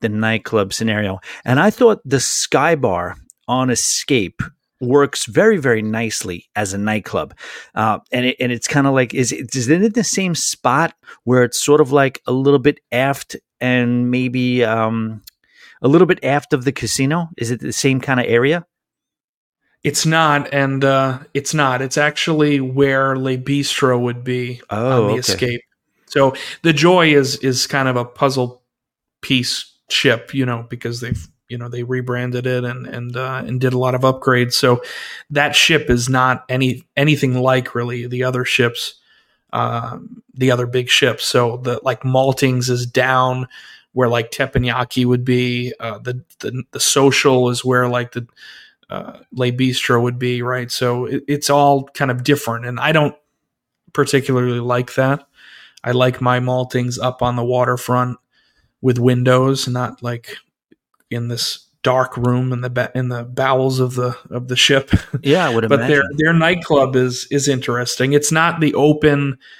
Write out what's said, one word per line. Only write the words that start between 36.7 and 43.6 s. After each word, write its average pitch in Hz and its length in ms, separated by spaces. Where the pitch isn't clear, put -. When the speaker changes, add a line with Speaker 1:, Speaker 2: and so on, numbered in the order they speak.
Speaker 2:
anything 135 460
like 131 320
really 120 320
the 127 200
other 127 200
ships, - 480
um, 117 680
the 127 160
other 123 160
big 123 200
ships. - 380
So 120 320
the, 127 240
like, 127 200
Maltings 131 680
is 123 160
down 127 640